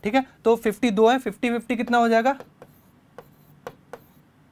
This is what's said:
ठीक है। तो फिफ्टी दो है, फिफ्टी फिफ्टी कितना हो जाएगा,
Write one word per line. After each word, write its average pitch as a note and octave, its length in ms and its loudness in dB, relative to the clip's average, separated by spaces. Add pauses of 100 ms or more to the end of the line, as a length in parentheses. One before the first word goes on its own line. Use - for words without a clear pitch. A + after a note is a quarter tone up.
ठीक G#3+ 120 -2
है। C4 100 2 (200)
तो A3+ 120 4
फिफ्टी A3+ 340 -2
दो A3 180 4
है, C4 100 2
फिफ्टी A#3+ 300 -6
फिफ्टी A#3 280 -4
कितना A#3+ 200 -2
हो A#3 120 2
जाएगा, A3+ 280 2 (2250)